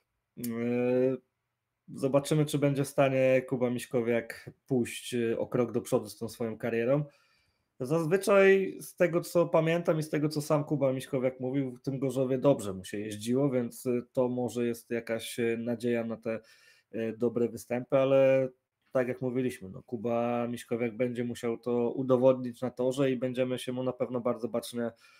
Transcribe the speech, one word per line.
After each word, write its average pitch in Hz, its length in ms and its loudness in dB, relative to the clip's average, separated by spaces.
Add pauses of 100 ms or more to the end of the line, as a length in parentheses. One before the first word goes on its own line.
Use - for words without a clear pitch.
(380)
E, 127 40 -12 (1500)
zobaczymy, 143 520 2
czy 151 120 -2
będzie 139 260 0
w 139 40 -8
stanie 131 600 4
Kuba 123 220 0
Miśkowiak 117 800 -2 (160)
pójść, - 480 -2
e, 117 240 0
o - 80 -2
krok 120 260 0
do 117 80 -2
przodu 110 280 0
z - 100 -16
tą 113 100 -8
swoją 110 300 -8
karierą. 120 460 0 (760)
Zazwyczaj 196 1000 4
z - 140 -16
tego, 170 260 2
co 170 260 2
pamiętam 165 520 2
i 156 40 0
z 156 80 -8
tego, 151 180 0
co 151 140 -4
sam 147 220 0
Kuba 139 280 0
Miśkowiak 131 480 -2
mówił, 127 320 -2
w 123 100 -18
tym 139 160 -4
Gorzowie 131 400 0
dobrze 104 360 2
mu 95 100 -10
się - 140 -8
jeździło, 113 520 0
więc, 123 360 -2
e, 123 160 0 (100)
to 127 160 2
może 123 380 -2
jest 117 240 -6
jakaś, 113 500 -4
e, 117 160 0
nadzieja 117 480 -2
na 113 120 -6
te, 113 240 -6 (520)
e, 113 200 -4
dobre 117 360 2
występy, 120 480 -2
ale 135 520 6 (440)
tak 127 160 2
jak 127 140 -6
mówiliśmy, 123 460 -2
no, 92 140 -14
Kuba 120 680 -2
Miśkowiak 117 480 -4
będzie 123 280 -2
musiał 117 340 -4
to 120 320 0
udowodnić 127 720 2
na 123 80 -2
torze 131 400 0
i 131 60 0
będziemy 127 420 -2
się 127 140 -8
mu 127 100 -4
na 127 100 -2
pewno 123 280 -4
bardzo 117 280 -2
bacznie, 117 420 -6 (300)